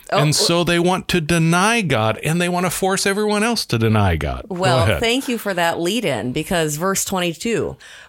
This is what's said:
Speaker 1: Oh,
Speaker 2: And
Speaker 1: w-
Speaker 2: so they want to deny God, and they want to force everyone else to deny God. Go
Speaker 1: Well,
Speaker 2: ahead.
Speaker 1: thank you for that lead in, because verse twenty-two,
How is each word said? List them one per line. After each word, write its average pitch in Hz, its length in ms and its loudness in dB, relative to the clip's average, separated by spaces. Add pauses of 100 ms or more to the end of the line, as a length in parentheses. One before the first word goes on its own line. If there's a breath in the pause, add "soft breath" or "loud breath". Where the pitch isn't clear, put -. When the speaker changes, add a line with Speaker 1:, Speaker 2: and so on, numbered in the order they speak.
(120 loud breath)
Speaker 1:
Oh, 190 60 2
Speaker 2:
And 147 140 4
Speaker 1:
w- - 140 0
Speaker 2:
so 170 160 2
they 170 160 2
want 175 300 0
to 180 120 0
deny 175 600 2
God, 110 360 0
and 160 220 -2
they 175 80 0
want 180 160 -2
to 175 60 0
force 190 360 -2
everyone 208 360 0
else 233 240 -2
to - 100 -2
deny 107 380 4
God. 71 340 -4
Go 190 60 -8
Speaker 1:
Well, 175 300 2
Speaker 2:
ahead. 107 160 2
Speaker 1:
thank 240 260 0
you 240 100 -2
for 202 160 -4
that 170 280 0
lead 185 240 -2
in, 123 280 -2
because 156 440 -2
verse 185 280 -2
twenty-two, 175 720 -4 (320 loud breath)